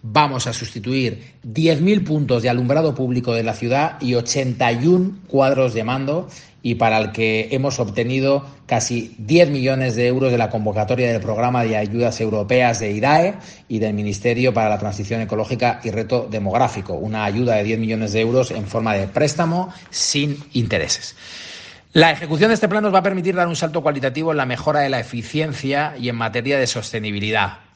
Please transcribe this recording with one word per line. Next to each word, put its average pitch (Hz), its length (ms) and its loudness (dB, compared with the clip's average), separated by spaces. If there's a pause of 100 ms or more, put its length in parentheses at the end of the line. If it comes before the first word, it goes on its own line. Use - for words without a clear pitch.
vamos 131 440 0
a 117 60 -4
sustituir 120 880 -4
diez 151 380 2
mil 190 240 4
puntos 131 400 0
de 123 40 2
alumbrado 127 460 2
público 123 400 -2
de 113 80 0
la 110 120 -2
ciudad 131 460 -2
y 123 140 0
ochenta 123 560 0
y 120 160 0
un 185 400 2
cuadros 131 480 2
de 113 80 -2
mando, 135 460 -2 (340)
y 120 140 0
para 113 240 4
el 101 100 -2
que 110 400 0
hemos 135 300 -2
obtenido 131 680 0 (200)
casi 117 520 -2
diez 143 320 6
millones 131 460 0
de 120 100 2
euros 127 240 2
de 120 80 2
la 117 100 2
convocatoria 110 640 0
del 110 80 0
Programa 117 440 0
de 110 120 0
Ayudas 110 440 0
Europeas 110 580 2
de 104 140 -2
idae 156 420 2 (320)
y 110 140 -2
del 107 140 0
Ministerio 117 600 0
para 110 140 2
la 104 100 0
Transición 104 440 -4
Ecológica 110 600 -2
y 113 80 -4
Reto 110 400 -2
Demográfico, 104 640 -2
una 107 300 -4
ayuda 113 320 0
de 104 80 2
diez 110 160 -2
millones 110 320 -2
de 110 80 0
euros 120 320 2
en 104 160 -6
forma 113 260 -2
de 98 140 -2
préstamo 170 680 0 (160)
sin 143 480 -2 (140)
intereses. 101 640 -2 (760)
La 165 160 8
ejecución 160 380 0
de 226 60 4
este 208 160 2
plan 208 120 0
nos 202 120 2
va 190 60 8
a - 20 -6
permitir 190 320 0
dar 175 140 2
un 170 60 -4
salto 160 280 -2
cualitativo 147 480 -2
en 151 80 0
la 131 80 0
mejora 147 340 0
de 139 80 2
la 131 100 0
eficiencia 143 1000 -4
y 123 80 -4
en 117 80 -4
materia 117 420 -2
de 127 80 2
sostenibilidad. 107 920 -4 (180)